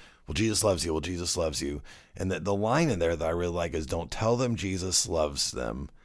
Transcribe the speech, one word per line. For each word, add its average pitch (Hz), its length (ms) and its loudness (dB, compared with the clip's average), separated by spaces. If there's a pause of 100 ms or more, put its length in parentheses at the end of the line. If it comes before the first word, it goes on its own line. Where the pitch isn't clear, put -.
(280)
"Well, 80 60 -6
Jesus 107 300 2
loves 92 220 4
you. 82 80 0
Well, 80 80 2
Jesus 87 360 -2
loves 80 240 0
you." 71 200 -4 (340)
And 95 160 -2
the, - 80 -2
the 101 160 0
line 123 340 2
in 98 100 0
there 85 160 2
that 80 120 -2
I 82 40 2
really 87 220 0
like 85 200 -2
is, 80 120 -2
"Don't 85 260 -4
tell 113 240 2
them 120 200 0
Jesus 92 520 0
loves 76 440 0
them 62 380 -4 (160)